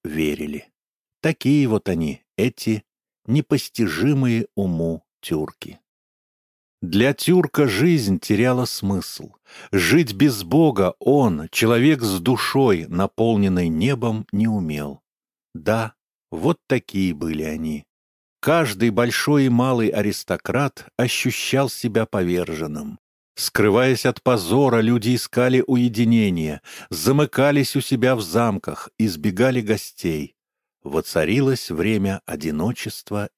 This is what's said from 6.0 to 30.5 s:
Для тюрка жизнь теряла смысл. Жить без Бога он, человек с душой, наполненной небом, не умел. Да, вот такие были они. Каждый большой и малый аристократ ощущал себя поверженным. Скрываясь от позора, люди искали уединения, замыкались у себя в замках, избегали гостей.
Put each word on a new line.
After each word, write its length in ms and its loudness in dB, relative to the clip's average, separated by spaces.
Для 320 2
тюрка 540 2
жизнь 520 2
теряла 460 0
смысл. 680 -6
Жить 420 2
без 300 2
Бога 560 2
он, 500 2
человек 520 2
с 180 0
душой, 680 2
наполненной 840 0
небом, 640 -2
не 160 0
умел. 520 -4
Да, 420 -4
вот 380 -2
такие 460 -2
были 300 -6
они. 420 -6
Каждый 480 0
большой 560 2
и 40 2
малый 380 2
аристократ 1000 -4
ощущал 720 -2
себя 360 -2
поверженным. 920 -4
Скрываясь 720 2
от 160 -2
позора, 600 2
люди 340 2
искали 500 2
уединения, 960 2
замыкались 880 2
у 40 0
себя 360 0
в 40 -4
замках, 680 -4
избегали 640 0
гостей. 720 -4